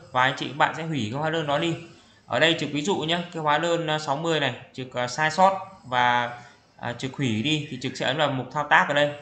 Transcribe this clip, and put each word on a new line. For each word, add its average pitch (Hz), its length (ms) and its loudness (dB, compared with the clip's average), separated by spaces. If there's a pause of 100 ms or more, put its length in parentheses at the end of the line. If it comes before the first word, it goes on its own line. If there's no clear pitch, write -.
(120)
và 127 120 2
anh 135 140 4
chị 127 160 -8
bạn 156 240 2
sẽ 160 60 -8
hủy 143 280 -2
cái 135 80 -4
hóa 156 100 -2
đơn 160 180 -2
đó 143 120 0
đi. 165 160 0 (500)
Ở 120 140 -2
đây 165 200 4
Trực 143 120 -2
ví 147 100 -2
dụ 185 140 0
nhé, 160 240 -2 (140)
cái 160 100 -8
hóa 151 140 4
đơn, 170 300 0
à, 156 120 0
sáu 151 160 -2
mươi 160 240 0
này, 131 140 0 (200)
Trực, 127 200 -10
à, 123 140 -2
sai 156 240 0
sót 190 280 4 (240)
và, 120 560 2 (400)
à, 120 140 -6
Trực 127 200 -6
hủy 113 300 0
đi 151 260 0
thì 131 120 -8
Trực 131 160 -6
sẽ 143 80 -2
ấn 131 120 0
vào 147 140 2
mục 131 220 -4
thao 147 160 -2
tác 165 180 6
ở 147 60 -2
đây 147 180 4 (100)